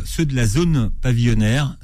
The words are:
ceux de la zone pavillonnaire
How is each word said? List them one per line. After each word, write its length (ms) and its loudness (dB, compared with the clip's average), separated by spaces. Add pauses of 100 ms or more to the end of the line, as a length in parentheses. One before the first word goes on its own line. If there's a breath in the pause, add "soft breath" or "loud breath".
ceux 220 -2
de 100 -4
la 100 2
zone 440 0 (100)
pavillonnaire 840 0